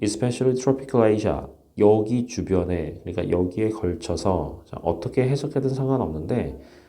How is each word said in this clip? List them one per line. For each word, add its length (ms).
especially 560
tropical 540
Asia. 360
여기 480
주변에, 760
그러니까 340
여기에 340
걸쳐서, 920
자, 180
어떻게 460
해석해든 420
상관없는데 920